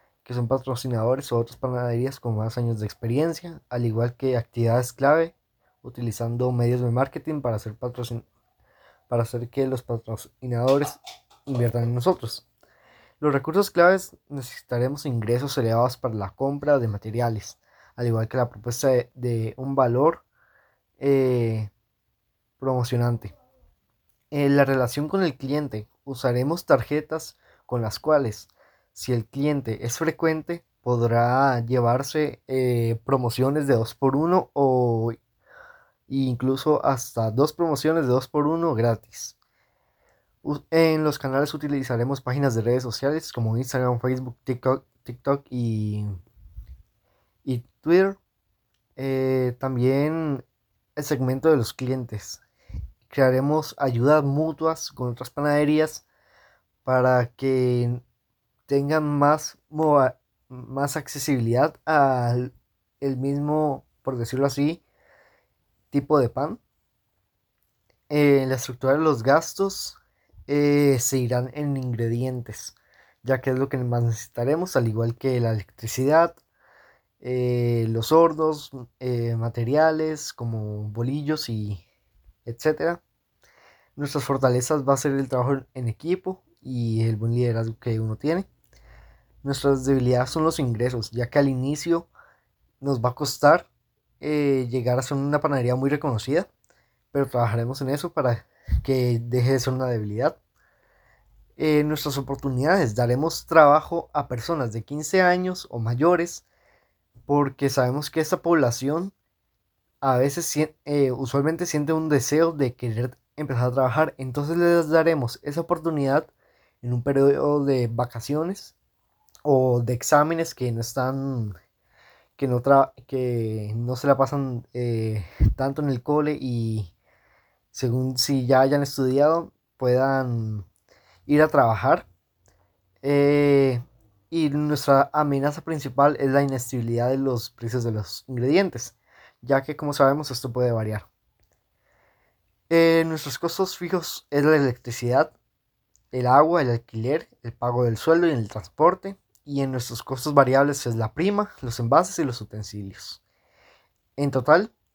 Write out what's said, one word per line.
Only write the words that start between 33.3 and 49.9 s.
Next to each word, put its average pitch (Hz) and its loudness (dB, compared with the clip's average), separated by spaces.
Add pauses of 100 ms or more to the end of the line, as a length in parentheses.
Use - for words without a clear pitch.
de 135 4
dos 110 -2
por 135 2
uno 170 2
o 123 2 (960)
incluso 131 0
hasta 117 -2
dos 139 2
promociones 160 0
de 127 0
dos 127 2
por 147 0
uno 165 0
gratis. - -2 (1080)
U-, 147 -6
en 160 4
los 147 0
canales 139 -2
utilizaremos 135 -2
páginas 131 0
de 113 0
redes 123 2
sociales 139 -4
como 113 -2
Instagram, 127 -2
Facebook, 127 -4
TikTok, 131 -2 (180)
TikTok 139 -4
y, 107 -4 (1400)
y 123 -6 (160)
Twitter. 190 4 (800)
Eh, 131 0
también 139 0 (500)